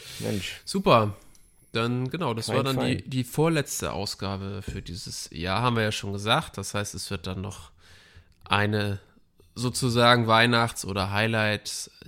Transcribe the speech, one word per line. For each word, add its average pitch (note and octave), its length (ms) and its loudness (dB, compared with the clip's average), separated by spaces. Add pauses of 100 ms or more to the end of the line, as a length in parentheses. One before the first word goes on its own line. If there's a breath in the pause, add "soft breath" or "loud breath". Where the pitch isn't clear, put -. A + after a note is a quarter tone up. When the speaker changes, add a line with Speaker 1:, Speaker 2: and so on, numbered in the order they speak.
(180 loud breath)
Speaker 1:
Mensch. A2 460 -6
Speaker 2:
Super. A#2+ 520 4 (560)
Dann, B2 380 0
genau, C3+ 240 -2
das A2+ 140 -6
Speaker 1:
Fein, A#2 80 0
Speaker 2:
war C3+ 80 2
dann C3 140 0
die, B2 180 0
Speaker 1:
fein. F#2 120 -6
Speaker 2:
die C3 160 -2
vorletzte D3+ 680 0
Ausgabe G2 720 -6
für G2 200 -8
dieses - 500 -10
Jahr, F#2+ 300 -2
haben B2 140 2
wir A2+ 60 2
ja G#2+ 100 0
schon G2+ 200 -6
gesagt. G#2+ 460 -2
Das G2 160 -8
heißt, G#2 200 -4
es - 160 -10
wird G2 160 -6
dann F#2 140 -6
noch F#2 300 -12 (760 soft breath)
eine G#2 560 0 (540)
sozusagen A#2+ 720 4
Weihnachts- A#2 580 6
oder G2 280 -2
Highlight G#2+ 760 -2 (180)